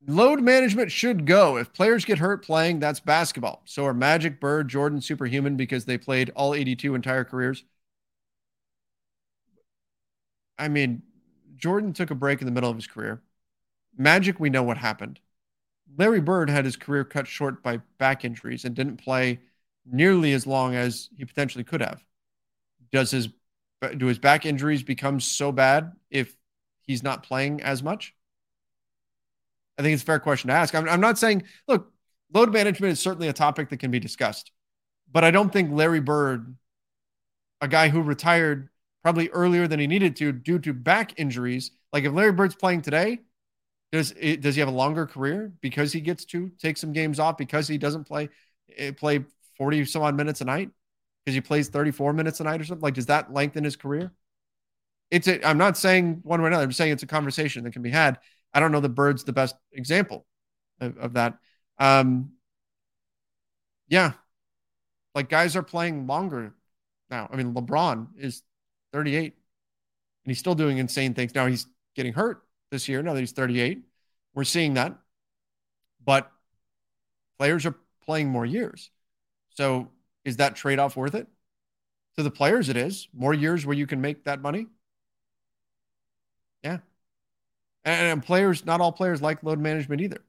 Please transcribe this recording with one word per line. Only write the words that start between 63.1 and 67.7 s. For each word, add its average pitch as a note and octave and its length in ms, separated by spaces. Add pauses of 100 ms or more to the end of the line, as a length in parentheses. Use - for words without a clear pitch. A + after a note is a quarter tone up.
yeah. E3 260 (1000)
Like, C#3 140
guys D#3+ 260
are F#3 80
playing E3+ 420
longer C3+ 480 (560)
now. A#2+ 220
I B2+ 40
mean, B2 200
LeBron B2 600